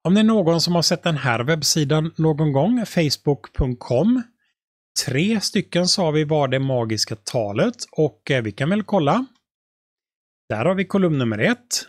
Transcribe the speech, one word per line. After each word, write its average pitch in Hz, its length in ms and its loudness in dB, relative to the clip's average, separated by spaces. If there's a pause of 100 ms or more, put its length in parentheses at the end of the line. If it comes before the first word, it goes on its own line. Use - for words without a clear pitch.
Om 175 120 0
det 208 60 6
är 220 40 4
någon 170 380 2
som 175 140 0
har 170 60 2
sett 170 220 -2
den 165 140 0
här 120 260 0
webbsidan 156 760 0
någon 156 340 0
gång, 196 340 0
facebook - 680 -2
punkt 127 260 -2
com. 214 420 2 (840)
Tre 190 360 0
stycken 175 460 -2
sa 175 240 0
vi 151 120 0
var 147 240 0
det 131 120 0
magiska 120 560 -2
talet, 120 600 -2 (160)
och, - 400 -2
eh, 127 120 0
vi 107 80 -4
kan 147 180 -4
väl 208 140 0
kolla. 190 420 0 (1200)
Där 110 160 -2
har 185 100 2
vi 190 100 -2
kolumn 175 320 2
nummer 117 200 0
ett. - 520 -4